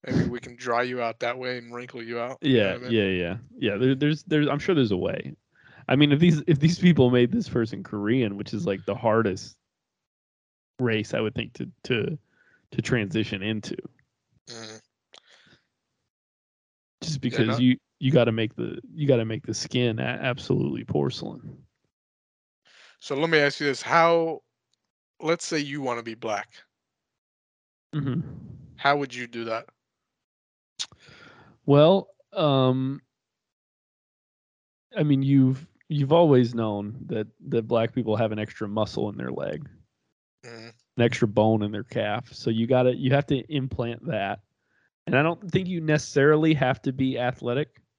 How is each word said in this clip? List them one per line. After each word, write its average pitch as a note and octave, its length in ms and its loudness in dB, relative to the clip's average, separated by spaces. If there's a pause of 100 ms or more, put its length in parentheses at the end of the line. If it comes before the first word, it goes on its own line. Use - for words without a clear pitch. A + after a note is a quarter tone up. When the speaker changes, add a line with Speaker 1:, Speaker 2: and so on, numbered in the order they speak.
Speaker 1:
Maybe B2+ 240 0
we B2 100 -8
can B2 160 -18
dry B2 280 0
you B2 180 -4
out A#2 180 -4
that A#2+ 180 -4
way B2+ 200 -8
and A#2 160 -16
wrinkle B2 300 -12
you A#2 160 -6
out, B2 220 -8
you B2+ 160 4
know - 0 -
Speaker 2:
Yeah, G2 160 4
Speaker 1:
what - 20 -4
I - 80 -12
mean? B2+ 80 -6
Speaker 2:
yeah, A2 140 4
yeah. F2+ 320 -2 (200)
Yeah, G2+ 200 -2
there, C3 180 2
there's, D3 280 -2
there's, D3+ 240 0
I'm C#3+ 120 -2
sure F#3 160 0
there's B2 160 4
a F#2 60 0
way. F2+ 380 -6 (540)
I C3 60 4
mean, D3 160 6
if C#3+ 80 4
these, D#3+ 280 6
if C#3+ 120 4
these E3 200 2
people D3+ 300 6
made B2 220 4
this - 160 -2
first A2+ 260 -2
in G2 100 -10
Korean, G#2 540 -2
which G2+ 160 -10
is, G2 120 -4
like, G2 200 -4
the G2 100 -2
hardest G#2+ 600 0 (1200)
race, A2 340 -2
I B2 60 -2
would A2 140 -2
think, A#2 200 -8
to, - 160 -10 (160)
to, C#3 320 -2 (540)
to B2 100 -4
transition A2 600 -2
into. G#2+ 340 -6 (720)
Speaker 1:
Mm. A2+ 320 -16 (2250)
Speaker 2:
Just D3 220 -6
Speaker 1:
Yeah, B2+ 60 0
Speaker 2:
because B2 180 0
Speaker 1:
no. - 120 0
Speaker 2:
you, B2+ 180 6 (220)
you C3 120 0
gotta A#2+ 200 6
make A2 240 -2
the, - 240 -6 (140)
you D3+ 140 -2
gotta A#2+ 180 4
make A2 200 -6
the A2+ 80 -6
skin A#2+ 460 -2
a-, B2+ 40 -2
absolutely - 800 -2
porcelain. - 720 -6 (1400)
Speaker 1:
So - 160 -6
let D#3+ 140 0
me D#3+ 100 6
ask C#3+ 200 2
you D3 60 -2
this. C3+ 160 -2
How, E3 600 2 (800)
let's E3 260 -2
say D#3+ 140 -4
you C#3+ 220 -6
wanna A#2+ 220 -4
be A2+ 120 -10
black. G#2+ 340 -8 (1500)
Speaker 2:
Mm-hmm. D#3+ 260 -2 (540)
Speaker 1:
How C#3+ 220 2
would C3+ 180 -6
you B2 120 -10
do A#2 180 -10
that? A2+ 200 -6 (2000)
Speaker 2:
Well, D#3 440 6 (240)
um, C3+ 680 2 (2000)
I F#3 60 2
mean, C#3 180 4
you've, C3+ 460 4 (220)
you've C#3+ 240 0
always C3 420 6
known G#2+ 420 -4 (100)
that, A2 200 -6 (220)
that A#2 180 -2
black A2+ 260 0
people G#2+ 220 -2
have G#2+ 160 0
an G#2+ 80 -6
extra G#2+ 280 -8
muscle G#2+ 420 -4
in G#2 80 -12
their B1+ 140 -6
leg, - 360 -8 (800)
Speaker 1:
Mm-hmm. A#2 240 -18 (280)
Speaker 2:
an A#2+ 60 4
extra A#2 240 2
bone G#2+ 360 2
in G#2 80 -4
their G#2 120 -8
calf. G#2+ 480 -6
So - 180 -8
you A2+ 180 -2
gotta, B2+ 280 2
you B2+ 160 -2
have C#3+ 160 2
to C#3+ 100 0 (160)
implant B2 540 -6
that. G2 320 -4 (680)
And - 100 0
I C#3+ 60 4
don't E3+ 280 -4
think F#3 160 0
you F3+ 140 -4
necessarily D#3 720 4
have C3 300 0
to C3+ 100 -2
be C3 240 -2
athletic. B2 640 -4 (180)